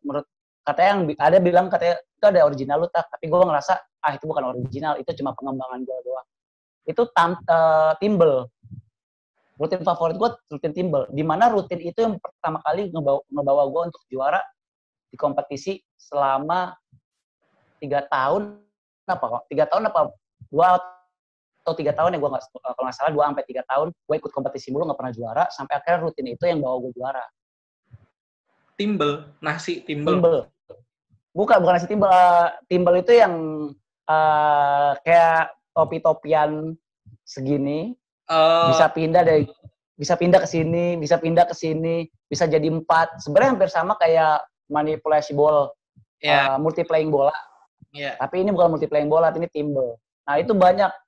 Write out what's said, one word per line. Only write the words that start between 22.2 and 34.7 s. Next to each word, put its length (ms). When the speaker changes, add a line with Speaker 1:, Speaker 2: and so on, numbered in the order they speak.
Speaker 1:
nggak, 100
kalau 240
nggak 140
salah 180
dua 160
sampai 160
tiga 220
tahun, 200
gua 160
ikut 160
kompetisi 400
mulu, 140
nggak 100
pernah 160
juara, 380
sampai 260
akhirnya 220
rutin 220
itu 160
yang 100
bawa 240
gua 140
juara. 280
Speaker 2:
Timbel? 640
Nasi 480
timbel? 320
Speaker 1:
Timbel. 180
Bukan, 320
bukan 160
nasi 80
timbel. 240
Eh, 380
timbel 320
itu 160
yang, 200
eh, 800